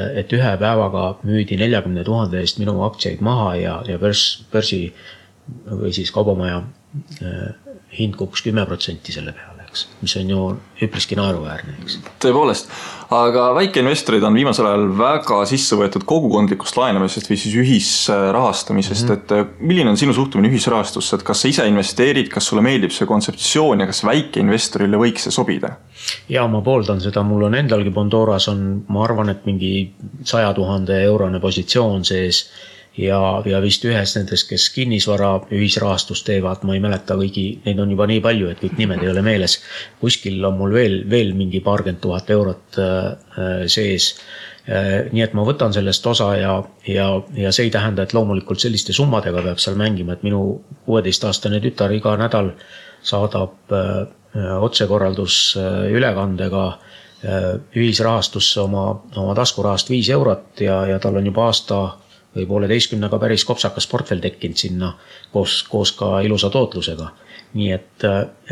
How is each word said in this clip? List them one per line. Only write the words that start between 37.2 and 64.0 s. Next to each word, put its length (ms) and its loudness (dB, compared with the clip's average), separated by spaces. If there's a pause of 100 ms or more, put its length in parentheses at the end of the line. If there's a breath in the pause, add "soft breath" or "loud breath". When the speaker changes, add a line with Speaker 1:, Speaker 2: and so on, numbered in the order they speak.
Speaker 1:
neid 160 -2
on 140 0
juba 160 2
nii 140 2
palju, 280 0
et 80 -10
kõik 220 -4
nimed 220 0
ei 100 0
ole 100 0
meeles. 360 0 (420 loud breath)
Kuskil 420 -2
on 160 0
mul 160 0
veel, 220 4 (120)
veel 280 2
mingi 260 -2
paarkümmend 400 -2
tuhat 300 -2
eurot, 480 -2
äh, 160 0 (400)
äh, 140 -4 (200)
sees. 380 0 (580 loud breath)
Äh, 460 0
nii 100 2
et 140 -2
ma 100 2
võtan 260 0
sellest 340 0
osa 280 2
ja, 220 0 (300)
ja, 200 0 (300)
ja 180 0
see 140 2
ei 40 -6
tähenda, 300 0
et 140 -2
loomulikult 420 0
selliste 380 -2
summadega 480 0
peab 160 -2
seal 180 -2
mängima, 380 -2
et 100 -6
minu 360 -2 (200)
kuueteistaastane 800 0
tütar 320 0
iga 240 0
nädal 320 0 (560 loud breath)
saadab, 480 -2 (160)
äh, 320 0 (320)
äh, 160 -4 (160)
otsekorraldus, 720 0 (180)
äh, 380 -2
ülekandega, 720 0 (560 loud breath)
äh, 260 -2 (220)
ühisrahastusse 960 0
oma, 180 0 (300)
oma 240 0
taskurahast 500 0
viis 220 2
eurot 560 0
ja, 240 2
ja 80 0
tal 240 0
on 80 0
juba 160 2
aasta 340 0 (500 soft breath)
või 160 -4
pooleteistkümnega 720 0
päris 240 0
kopsakas 480 -4
portfell 320 -2